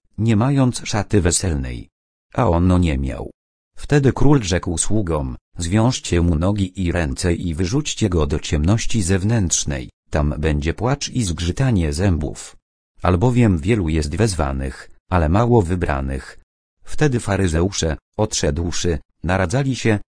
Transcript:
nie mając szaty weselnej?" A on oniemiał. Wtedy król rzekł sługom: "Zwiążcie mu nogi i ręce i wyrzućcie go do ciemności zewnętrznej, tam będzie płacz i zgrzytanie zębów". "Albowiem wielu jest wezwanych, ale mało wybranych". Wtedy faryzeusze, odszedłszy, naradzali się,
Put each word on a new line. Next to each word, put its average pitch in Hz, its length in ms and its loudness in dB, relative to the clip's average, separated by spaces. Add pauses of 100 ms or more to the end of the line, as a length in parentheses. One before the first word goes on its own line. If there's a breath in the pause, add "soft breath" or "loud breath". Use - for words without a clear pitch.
(180)
nie 113 180 2
mając 127 480 2
szaty 107 360 2
weselnej?" 80 680 -2 (460)
A 123 140 0
on 87 240 4
oniemiał. 69 580 0 (460)
Wtedy 143 360 2
król 143 300 6
rzekł 87 360 -2
sługom: 80 580 -2 (220)
"Zwiążcie 92 640 0
mu 85 140 2
nogi 95 480 -2
i 85 100 -2
ręce 85 420 -2
i 82 200 -4
wyrzućcie 101 540 -2
go 82 180 2
do 73 120 -2
ciemności 98 640 0
zewnętrznej, 90 880 -2 (200)
tam 76 280 0
będzie 76 360 0
płacz 127 340 -4
i 127 160 -4
zgrzytanie 87 680 0
zębów". 76 640 -2 (460)
"Albowiem 104 560 4
wielu 90 300 0
jest 78 280 0
wezwanych, 67 760 -2 (200)
ale 85 180 2
mało 117 340 4
wybranych". 73 760 -4 (420)
Wtedy 131 380 0
faryzeusze, 90 760 -2 (200)
odszedłszy, 87 800 -2 (240)
naradzali 95 540 -2
się, 110 220 0 (120)